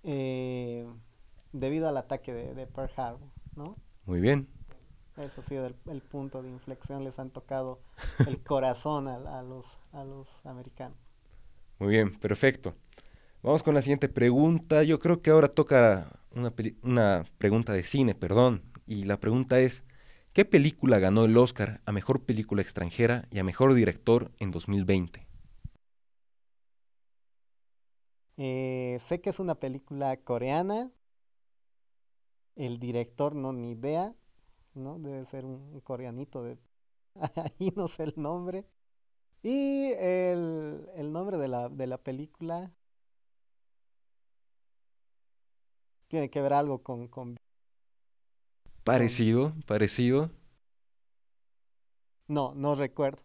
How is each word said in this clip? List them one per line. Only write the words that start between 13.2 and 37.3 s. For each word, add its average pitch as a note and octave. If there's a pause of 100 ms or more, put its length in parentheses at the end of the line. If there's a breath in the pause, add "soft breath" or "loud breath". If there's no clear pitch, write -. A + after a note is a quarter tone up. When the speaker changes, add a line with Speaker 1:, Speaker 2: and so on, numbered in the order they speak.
Speaker 2:
Vamos D3+
con D#3
la D3
siguiente C#3
pregunta. D3+
Yo D#3
creo E3+
que D#3
ahora D#3
toca A#2+ (240)
una A#2+
peli-, A2
una G#2 (140)
pregunta A2
de F#2
cine, B2
perdón. A2+ (240)
Y G2+
la G2+
pregunta B2+
es... B2+ (500 soft breath)
¿Qué G3+
película C#3
ganó G2+
el A2+
Oscar A2
a G#2+
Mejor B2+
Película G#2+
Extranjera A2+
y G#2
a F#2
Mejor C3
Director A2+
en G2
dos E2+
mil G2+
veinte? F#2 (3000)
Speaker 1:
Eh, C3
sé F3
que G3+
es F#3
una F3+
película C#3
coreana. F3 (1600)
El A#2+
director, B2
no, C3+
ni A#2+
idea, D3+ (580)
¿no? C#3
Debe C#3
ser C3
un, C3 (200)
un C#3
coreanito B2+
de A#2+ (580)
<laughs> F3 (240)